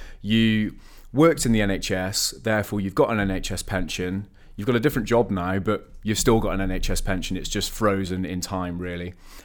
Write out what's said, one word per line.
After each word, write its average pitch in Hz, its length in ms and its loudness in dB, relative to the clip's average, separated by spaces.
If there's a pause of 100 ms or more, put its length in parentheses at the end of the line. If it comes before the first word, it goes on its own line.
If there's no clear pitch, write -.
(220)
you 110 540 2 (360)
worked 156 340 4
in 117 80 4
the 110 80 6
N 101 100 2
H 90 180 -2
S, 95 420 -2 (120)
therefore 107 380 0
you've 95 140 -4
got 123 160 4
an 110 80 0
N 98 120 0
H 90 200 -4
S 95 120 -6
pension. 92 640 -4 (300)
You've 101 100 -4
got 120 100 2
a - 20 4
different 117 300 0
job 117 220 4
now, 92 280 0
but 101 300 -2 (120)
you've 107 180 0
still 113 200 6
got 104 140 0
an 95 80 0
N 95 100 0
H 90 180 0
S 92 120 0
pension. 92 340 -2
It's 90 140 -6
just - 220 -2
frozen 98 520 0
in 90 160 -4
time, 90 380 -6
really. 87 380 -8 (300)